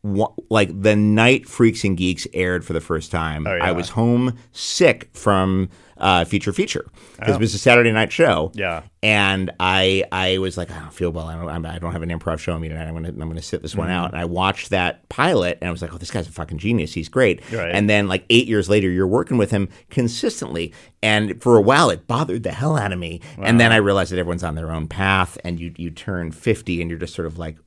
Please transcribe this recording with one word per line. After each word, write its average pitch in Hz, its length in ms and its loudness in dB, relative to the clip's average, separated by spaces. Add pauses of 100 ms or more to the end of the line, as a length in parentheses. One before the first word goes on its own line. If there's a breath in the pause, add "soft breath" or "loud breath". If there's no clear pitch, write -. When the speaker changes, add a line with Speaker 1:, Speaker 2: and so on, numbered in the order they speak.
Speaker 1:
wa-, 104 300 0 (180)
like, 107 200 4 (120)
the 107 140 4
night 107 500 4
Freaks - 380 2
and 95 140 0
Geeks 90 360 -2
aired 90 300 -2
for - 100 -10
the 82 60 -2
first 80 320 -6
time. 78 340 -4
Speaker 2:
Oh, 98 60 -4
Speaker 1:
I 92 60 -2
Speaker 2:
yeah. 85 140 0
Speaker 1:
was 87 180 -4
home 120 460 0 (180 loud breath)
sick - 600 0
from, 95 540 2 (300 soft breath)
uh, 90 280 2
Feature 101 280 -2
Feature, - 320 -4 (340 loud breath)
'cause 107 120 -2
Speaker 2:
Oh. - 40 4
Speaker 1:
it 95 40 -4
was 107 160 0
a - 20 -6
Saturday 120 340 6
night 110 200 0
show. 82 420 2
Speaker 2:
Yeah. 87 300 -6 (180)
Speaker 1:
And 98 480 2 (120)
I, 95 500 2
I 92 280 0
was 95 180 -4
like, 87 120 -6
"I 87 100 -14
don't 76 140 -16
feel 87 160 -2
well. 80 180 -8
I 80 100 -10
don't, 85 120 -8
I'm, 80 160 -6
I 80 140 -10
don't 85 140 -6
have 85 100 -6
an 85 60 -6
improv 82 300 -4
show - 140 -6
on 80 80 -4
me 80 60 -8
tonight. 80 200 -8
I'm 80 60 -8
gonna, 82 160 -8
I'm - 80 -12 (120)
gonna 80 120 -8
sit - 200 -8
this - 160 -10
one 82 100 -2
Speaker 2:
Mm-hmm. 90 100 -2
Speaker 1:
out." 87 140 -4
And - 100 -8
I 87 40 -4
watched 92 460 -2
that 90 380 -2
pilot, 123 520 0
and 90 80 -4
I - 20 -4
was 87 100 -8
like, 85 120 -10
"Oh, - 40 -16
this 85 140 -12
guy's 85 160 -6
a - 40 -20
fucking 80 260 -10
genius. 92 360 -2
He's 82 140 -6
great." 123 340 2 (100)
Speaker 2:
Right. 90 220 -4
Speaker 1:
And 101 160 2
then, 104 200 4
like, 95 200 -2
eight 117 180 6
years 104 220 0
later, 101 200 4
you're 90 180 2
working 123 300 0
with 104 140 2
him 101 180 0 (200 loud breath)
consistently. 117 840 -4 (280 loud breath)
And 107 400 0
for 120 140 6
a 107 60 10
while, 131 280 4
it 85 180 -4
bothered 120 360 -2
the 92 80 -4
hell 143 260 -2
out 104 140 -2
of 90 80 -4
me. 87 220 -8 (200 loud breath)
And 110 180 4
then 117 120 6
Speaker 2:
Wow. 113 60 6
Speaker 1:
I - 20 8
realized 98 320 2
that 90 80 -2
everyone's 87 240 -4
on 80 120 -4
their 80 160 -6
own 78 160 -4
path, 95 580 0
and 87 160 -6
you, 85 160 -10
you 82 140 -8
turn 85 400 -6
fifty, 90 500 -2
and 85 100 -6
you're 82 80 -8
just 82 160 -10
sort 87 100 -6
of 80 120 -10
like 82 180 -10 (120)